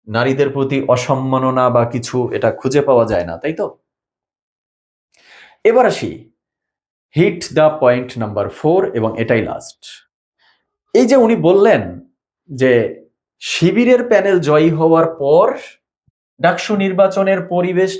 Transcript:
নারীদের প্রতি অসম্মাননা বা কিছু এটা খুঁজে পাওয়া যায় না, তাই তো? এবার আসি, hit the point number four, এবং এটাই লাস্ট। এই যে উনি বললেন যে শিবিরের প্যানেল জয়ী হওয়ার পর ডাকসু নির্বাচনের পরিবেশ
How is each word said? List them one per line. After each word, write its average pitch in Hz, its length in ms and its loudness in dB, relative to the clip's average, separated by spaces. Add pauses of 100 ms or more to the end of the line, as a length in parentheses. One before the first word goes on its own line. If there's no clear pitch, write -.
নারীদের 131 420 0
প্রতি 135 280 -4 (100)
অসম্মাননা 131 840 0
বা 120 160 2
কিছু 120 320 -8 (160)
এটা 110 180 0
খুঁজে 143 300 -2
পাওয়া 127 240 2
যায় 95 200 -2
না, 85 120 -10
তাই 156 160 -6
তো? 190 120 -6 (2000)
এবার 226 220 4
আসি, 131 260 -4 (1040)
hit 175 260 0 (120)
the 156 140 4 (120)
point 127 380 0
number 104 320 -6
four, 165 300 -2 (160)
এবং 110 220 -2
এটাই 113 240 0
লাস্ট। - 400 -12 (1120)
এই 254 120 4
যে 240 120 2
উনি 233 180 4
বললেন 180 460 4 (680)
যে 131 220 0 (720)
শিবিরের 233 600 2
প্যানেল 196 360 2
জয়ী 151 300 2
হওয়ার 160 380 2
পর 156 400 2 (920)
ডাকসু 175 360 -2
নির্বাচনের 190 640 0
পরিবেশ 180 580 -2